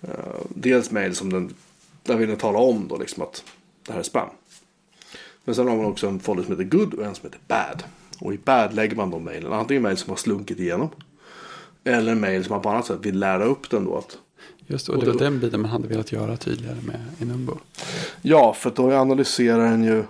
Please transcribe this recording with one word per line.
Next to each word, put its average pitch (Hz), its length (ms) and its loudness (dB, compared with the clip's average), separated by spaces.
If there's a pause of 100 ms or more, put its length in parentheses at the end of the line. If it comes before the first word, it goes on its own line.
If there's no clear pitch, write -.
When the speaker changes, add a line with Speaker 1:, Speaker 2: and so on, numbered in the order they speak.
Speaker 1:
eh, - 80 -12 (400)
dels 127 420 2
mail 95 240 -2
som 95 180 -4
den, 92 200 -4 (500)
där 123 120 0
vill 110 140 2
den 107 80 -2
tala 107 220 0
om 117 280 4
då - 100 -8
liksom - 260 -8
att - 200 -12 (420)
det - 80 -12
här 92 60 -4
är - 40 -6
spam. - 260 -4 (1160)
Men 117 100 0
sen 123 120 2
har 120 100 2
man 110 80 0
också 101 220 -2
en 98 120 -2
folder 92 240 -2
som 92 80 -4
heter 95 260 0
good 107 160 2
och 107 120 -6
en 98 100 -8
som - 140 -18
heter - 180 -20
bad. - 360 -2 (360)
Och 98 140 -6
i 101 40 -6
bad 110 360 4
lägger 110 220 0
man 98 160 -2
de 82 120 -6
mailen, 82 300 -8
antingen 117 300 0
mail 95 140 0
som - 120 -8
har 92 80 -4
slunkit 101 420 -4
igenom 92 300 -2 (960)
eller 113 320 2
mail 95 280 0
som 98 100 -4
man 101 80 -2
på 104 80 -2
annat 113 160 0
sätt 95 160 -4
vill 95 180 -2
lära 95 260 2
upp 135 240 0
den 101 160 0
då - 120 -2
att - 200 -10 (500)
Speaker 2:
Just 139 180 -6
det, - 60 -6
och - 60 0
Speaker 1:
och - 80 0
Speaker 2:
det 120 60 2
var 120 80 0
Speaker 1:
då - 60 2
Speaker 2:
den 143 140 0
biten 113 220 0
man 107 100 -2
hade 113 160 -4
velat 110 240 -4
göra 110 260 -4
tydligare 117 480 -6
med 120 140 -8 (200)
Enumbo. 127 380 -6 (640)
Speaker 1:
Ja, 135 320 8
för - 160 -2
att 107 60 -6
då 131 160 4
analyserar 131 800 4
den 113 120 4
ju 110 260 4